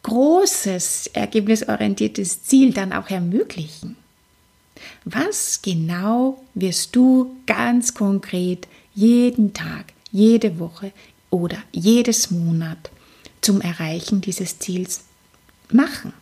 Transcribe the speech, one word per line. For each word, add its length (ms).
großes, 1040
ergebnisorientiertes 1400
Ziel 300
dann 200
auch 160
ermöglichen. 880
Was 580
genau 800
wirst 420
du 400
ganz 480
konkret 760
jeden 580
Tag, 400
jede 480
Woche 340
oder 280
jedes 580
Monat 580
zum 180
Erreichen 600
dieses 380
Ziels 440
machen? 500